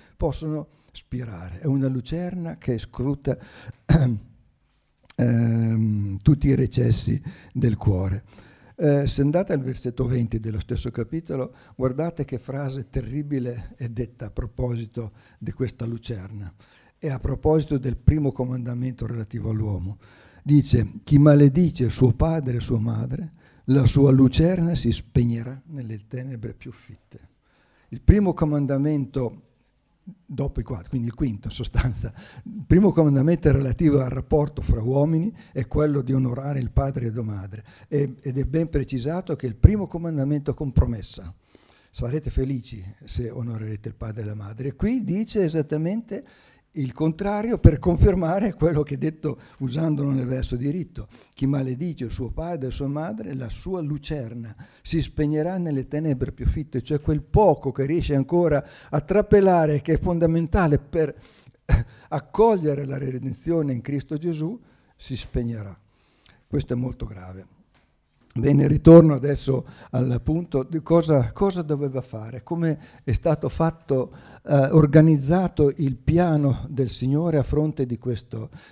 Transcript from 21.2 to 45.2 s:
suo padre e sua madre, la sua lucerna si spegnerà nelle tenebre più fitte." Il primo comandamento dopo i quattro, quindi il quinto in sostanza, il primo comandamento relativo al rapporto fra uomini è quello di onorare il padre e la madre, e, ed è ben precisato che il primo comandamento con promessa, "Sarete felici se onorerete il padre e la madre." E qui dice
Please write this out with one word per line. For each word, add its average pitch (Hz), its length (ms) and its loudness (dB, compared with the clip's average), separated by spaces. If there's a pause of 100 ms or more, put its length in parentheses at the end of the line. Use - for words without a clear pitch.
suo 120 240 4
padre 156 440 0
e - 20 -4
sua 117 200 -2
madre, 117 520 -4 (340)
la 135 200 4
sua 139 260 6
lucerna 165 640 4
si 117 160 0
spegnerà 120 760 -2
nelle 113 400 -12
tenebre 123 460 -10
più 123 200 -18
fitte." - 560 -20 (600)
Il - 120 -14
primo 196 320 0
comandamento 143 1120 -6 (800)
dopo 139 340 -8
i 113 40 -4
quattro, 104 260 -12
quindi 120 180 -4
il 120 80 -10
quinto 117 320 -6
in 104 60 -10
sostanza, - 600 -4 (300)
il - 220 -12
primo 185 260 6
comandamento 151 600 4
relativo 139 500 2
al 127 80 -4
rapporto 143 520 0
fra 117 200 0
uomini 151 540 0 (160)
è 135 160 -6
quello 147 340 0
di 127 120 -2
onorare 135 460 -2
il 117 120 -4
padre 131 360 0
e 113 40 -4
la 117 120 -6
madre, 104 400 -10 (240)
e, 143 340 -2
ed 131 160 -6
è 135 80 0
ben 160 240 -2
precisato 147 680 -4
che - 120 -8
il 110 80 -8
primo 202 320 4
comandamento 147 680 -4
con 139 180 -6
promessa, 101 600 -4 (560)
"Sarete 135 400 -6
felici 127 540 -4 (200)
se 117 260 -8
onorerete 110 600 -8
il 101 60 -14
padre 110 280 -10
e - 20 -8
la 104 100 -8
madre." 107 340 -10
E - 60 -10
qui 226 280 0
dice 208 400 -2